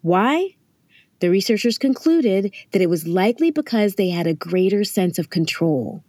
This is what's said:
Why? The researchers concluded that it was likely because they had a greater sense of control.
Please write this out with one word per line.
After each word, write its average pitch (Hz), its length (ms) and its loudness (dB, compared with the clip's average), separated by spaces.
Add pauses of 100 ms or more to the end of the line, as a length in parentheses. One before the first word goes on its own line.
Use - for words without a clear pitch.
Why? 254 560 0 (640)
The 175 80 2
researchers 208 480 0
concluded 254 760 0 (180)
that 185 100 2
it 175 80 2
was 165 180 -2
likely 226 440 2
because 214 440 0
they 185 140 0
had 170 180 -2
a 165 60 0
greater 185 500 0
sense 185 340 -2
of 170 120 -6
control. 156 800 -2